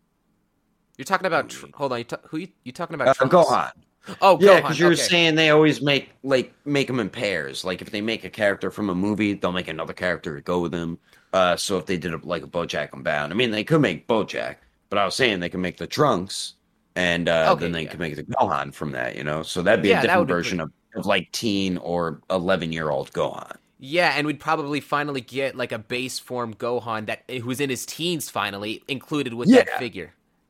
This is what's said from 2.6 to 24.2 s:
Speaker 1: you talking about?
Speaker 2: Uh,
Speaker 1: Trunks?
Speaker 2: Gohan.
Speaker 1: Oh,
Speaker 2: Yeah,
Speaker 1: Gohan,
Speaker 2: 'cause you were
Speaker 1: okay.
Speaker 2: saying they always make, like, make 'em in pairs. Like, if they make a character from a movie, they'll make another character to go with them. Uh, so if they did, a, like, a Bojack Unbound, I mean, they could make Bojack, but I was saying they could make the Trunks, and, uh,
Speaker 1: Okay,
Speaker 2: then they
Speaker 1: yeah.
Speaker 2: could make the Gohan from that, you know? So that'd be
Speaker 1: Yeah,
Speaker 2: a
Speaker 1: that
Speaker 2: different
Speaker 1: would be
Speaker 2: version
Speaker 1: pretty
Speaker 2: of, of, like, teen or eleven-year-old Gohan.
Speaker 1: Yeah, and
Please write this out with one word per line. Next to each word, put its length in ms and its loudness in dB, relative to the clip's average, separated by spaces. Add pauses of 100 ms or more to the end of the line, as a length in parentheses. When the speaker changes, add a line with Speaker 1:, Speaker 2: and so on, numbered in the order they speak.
Speaker 1:
you 80 -12
talking 220 -10
about? 120 0
Speaker 2:
Uh, 60 8
Speaker 1:
Trunks? 140 2
Speaker 2:
Gohan. 460 6 (480)
Speaker 1:
Oh, 180 8
Speaker 2:
Yeah, 220 10
Speaker 1:
Gohan, 20 2
Speaker 2:
'cause 160 -2
you 80 6
were 100 6
Speaker 1:
okay. 0 -
Speaker 2:
saying 380 4
they 160 6
always 320 6
make, 280 0 (120)
like, 320 0 (100)
make 260 0
'em 100 -2
in 100 -2
pairs. 540 -4
Like, 180 -4
if 80 -16
they 100 -6
make 240 -4
a 60 -12
character 400 0
from 200 -4
a 40 0
movie, 400 0
they'll 180 -2
make 160 -4
another 240 -6
character 440 -4
to 60 -14
go 180 -2
with 120 -2
them. 260 -6 (340)
Uh, 240 4
so 220 -2
if 80 -8
they 120 -2
did, 160 -6
a, 120 -6
like, 160 -4
a 60 -16
Bojack 440 -4
Unbound, 400 -4
I 40 -4
mean, 140 2
they 140 -2
could 160 2
make 280 0
Bojack, 480 -2 (340)
but 80 -2
I 60 2
was 100 -2
saying 260 0
they 100 -4
could 100 -6
make 180 -4
the 80 -8
Trunks, 680 -2 (420)
and, 320 0
uh, 260 4
Speaker 1:
Okay, 20 -2
Speaker 2:
then 160 -4
they 140 -4
Speaker 1:
yeah. 0 -
Speaker 2:
could 140 -10
make 160 -6
the 80 -10
Gohan 500 -2
from 180 -6
that, 240 -6
you 80 -8
know? 180 -2
So 200 -6
that'd 200 4
be 80 4
Speaker 1:
Yeah, 20 6
Speaker 2:
a 120 2
Speaker 1:
that 40 2
Speaker 2:
different 100 4
Speaker 1:
would 100 2
be 60 0
Speaker 2:
version 260 -2
Speaker 1:
pretty 0 -
Speaker 2:
of, 120 -4 (240)
of, 100 -6
like, 260 0
teen 460 -2
or 420 -4 (100)
eleven-year-old 840 -2
Gohan. 440 -4 (260)
Speaker 1:
Yeah, 320 0
and 120 -2